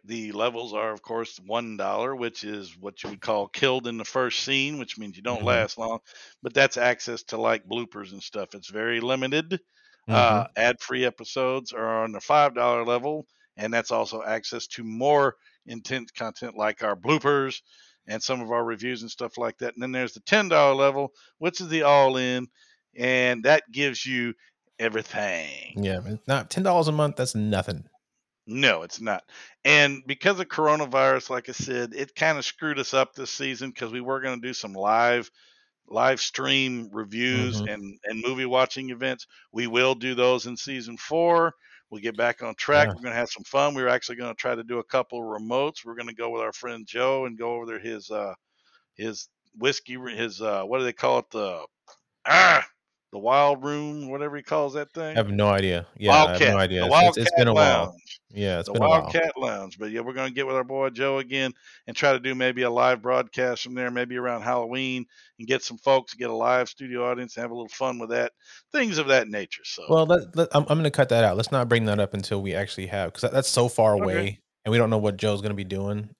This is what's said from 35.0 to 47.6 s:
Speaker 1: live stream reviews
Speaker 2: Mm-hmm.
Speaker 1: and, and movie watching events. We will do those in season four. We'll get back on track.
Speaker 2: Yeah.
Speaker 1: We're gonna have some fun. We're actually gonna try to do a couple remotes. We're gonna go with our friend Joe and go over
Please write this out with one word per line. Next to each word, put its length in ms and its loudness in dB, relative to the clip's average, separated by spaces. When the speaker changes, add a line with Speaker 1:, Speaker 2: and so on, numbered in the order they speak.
Speaker 1:
live 340 2
stream 720 -2
reviews 640 -2
Speaker 2:
Mm-hmm. 100 -4
Speaker 1:
and, 380 -10
and 200 -8
movie 200 -4
watching 440 0
events. 380 -6
We 160 -4
will 280 4
do 200 -6
those 300 2
in 100 -10
season 420 -12
four. 560 0
We'll 120 -14
get 160 -6
back 240 0
on 140 -10
track. 320 4
Speaker 2:
Yeah. 80 -2
Speaker 1:
We're 80 -14
gonna 120 -6
have 160 -2
some 120 -12
fun. 320 0
We're 140 -2
actually 260 -2
gonna 180 -8
try 220 -4
to 80 -8
do 160 -6
a 40 -4
couple 380 -4
remotes. 640 -4
We're 100 -14
gonna 180 -12
go 160 -6
with 120 -6
our 120 -4
friend 340 -12
Joe 380 0
and 120 -10
go 180 -6
over 100 -8